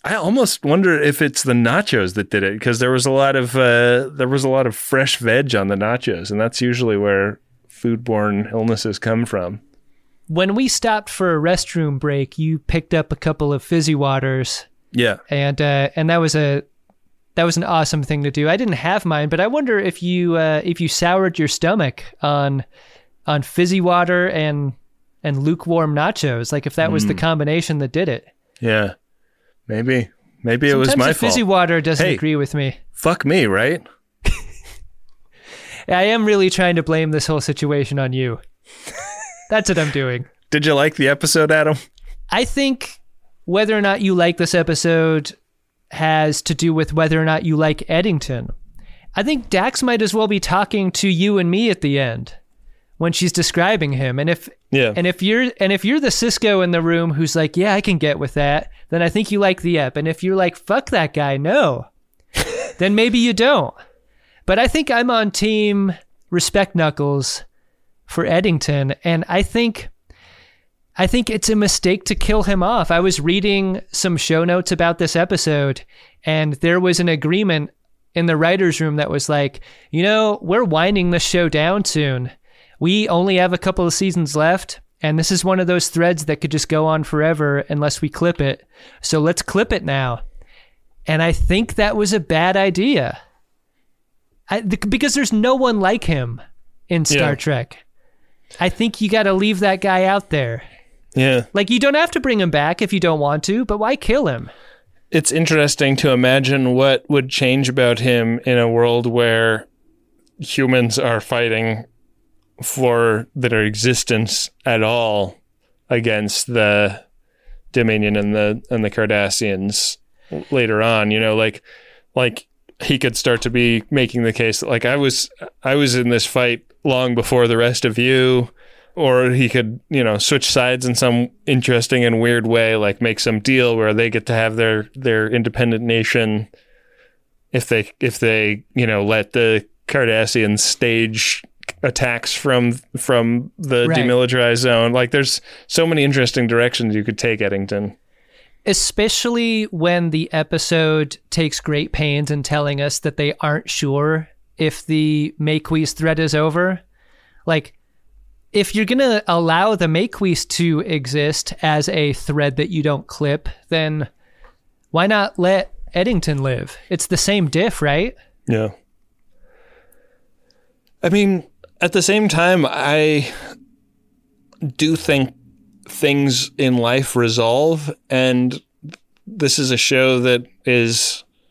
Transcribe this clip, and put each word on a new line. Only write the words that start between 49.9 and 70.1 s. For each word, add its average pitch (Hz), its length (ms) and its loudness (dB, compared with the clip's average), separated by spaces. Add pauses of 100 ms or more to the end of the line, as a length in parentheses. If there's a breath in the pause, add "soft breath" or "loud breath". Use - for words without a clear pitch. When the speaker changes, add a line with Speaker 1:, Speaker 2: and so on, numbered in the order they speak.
Speaker 2:
as 196 120 0
well 220 140 0
be 202 120 0
talking 190 540 0
to - 160 0
you 196 280 2
and 170 140 2
me 220 180 2
at 180 120 -2
the 139 180 0
end 120 340 -6 (640)
when 170 140 0
she's 175 220 0
describing 175 600 0
him. 131 260 -2
And 151 100 0
if, - 200 -4 (220)
Speaker 1:
Yeah. 123 240 2
Speaker 2:
and 175 100 0
if 180 160 -2
you're, 233 380 2
and 190 140 2
if 190 120 -2
you're 285 140 2
the 277 80 0
Sisko 208 560 0
in 175 80 0
the 170 100 2
room 170 300 0
who's 156 240 -2
like, 156 220 0
"Yeah, 196 180 2
I 208 60 0
can 190 180 0
get 147 180 0
with 143 180 -6
that," 147 360 0 (180 soft breath)
then 170 140 0
I 165 60 2
think 208 220 -2
you 202 80 0
like 190 220 2
the 170 160 0
ep. 135 200 -2
And 156 100 -2
if 160 160 -4
you're 190 120 0
like, 180 200 0
"Fuck - 360 -4
that 165 220 0
guy, 143 240 -2
no," 170 500 0 (460)
<laughs> 480 460 -6
then 196 160 2
maybe 233 240 2
you 233 140 2
don't. 220 400 2 (760 soft breath)
But 190 100 2
I 247 100 4
think 302 220 0
I'm 247 220 2
on 220 180 0
team 208 640 0 (380)
respect 185 440 0
knuckles 143 680 -2 (640)
for - 180 -4
Eddington. 156 800 0
And 165 260 0
I 180 140 0
think, 233 460 -2 (1080 soft breath)